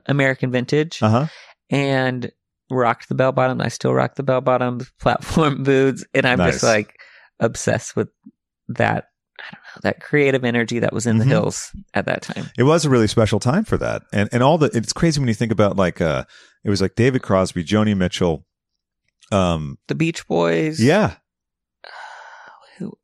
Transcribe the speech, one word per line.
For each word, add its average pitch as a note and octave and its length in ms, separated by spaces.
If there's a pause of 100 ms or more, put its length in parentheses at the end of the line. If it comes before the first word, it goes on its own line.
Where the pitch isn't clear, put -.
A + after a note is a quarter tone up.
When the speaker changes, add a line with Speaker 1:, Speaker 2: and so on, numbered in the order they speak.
Speaker 1:
American C3+ 460
Vintage D3 500
Speaker 2:
Uh-huh. A#2 240 (440)
Speaker 1:
and C3 600 (400)
rocked A#2+ 380
the - 80
bell C3 160
bottoms. B2+ 300
I B2+ 60
still B2+ 240
rock B2+ 220
the C3+ 80
bell C3 180
bottoms, B2 540
<laughs> - 60
platform C#3 640
boots, C3+ 400 (100)
and C3+ 120
I'm B2 120
just, - 240
Speaker 2:
Nice. A#2+ 120
Speaker 1:
like, G#2+ 220 (440)
obsessed A2+ 560
with A2+ 120 (600)
that, G#2+ 380 (340)
I - 120
don't - 120
know, - 160 (100)
that - 100
creative C3+ 440
energy A#2 340
that A2 140
was A2+ 140
in A2+ 120
the A2 60
Speaker 2:
Mm-hmm. C3 60
Speaker 1:
hills - 400 (240)
at G2 120
that - 160
time. - 340
Speaker 2:
It A#2 80
was D#3+ 200
a D3 60
really A2+ 180
special G#2+ 320
time E3+ 240
for - 140
that. A1+ 240 (100)
And, G#2 200
and A#2+ 100
all D#3 160
the, D3 160
it's A2 180
crazy D#3+ 260
when C3 100
you A2 60
think A#2 160
about, G2 260
like, F#2 240
uh, C#2+ 240 (380)
it A2 80
was, F#2+ 100
like, F#2+ 140
David B2+ 280
Crosby, F#2 420
Joni G#2 320
Mitchell, F2 500 (840)
um, E2 460 (100)
Speaker 1:
The C#3 80
Beach E3 320
Boys. E3 520
Speaker 2:
Yeah. C#3+ 340 (1600)
Speaker 1:
Who, - 260